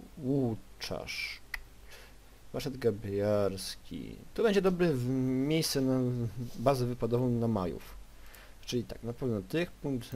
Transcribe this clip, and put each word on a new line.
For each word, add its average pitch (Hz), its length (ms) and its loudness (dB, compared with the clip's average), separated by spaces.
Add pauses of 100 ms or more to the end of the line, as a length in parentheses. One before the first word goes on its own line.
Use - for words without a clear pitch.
(180)
Łuczarz. - 1200 -2 (1120)
Warsztat 131 240 -4
gabiarski. 101 1400 0 (180)
To 208 80 2
będzie 202 200 6
dobre 175 300 4
w-, 123 160 2 (400)
miejsce 156 320 2
na 131 200 4 (580)
bazę 123 280 4
wypadową 120 440 2
na 117 180 4
Majów. 95 460 0 (640)
Czyli 123 240 -2
tak, - 180 -10
na 113 100 -4
pewno 117 300 -2
tych, 160 280 -2
punkt, 135 460 -4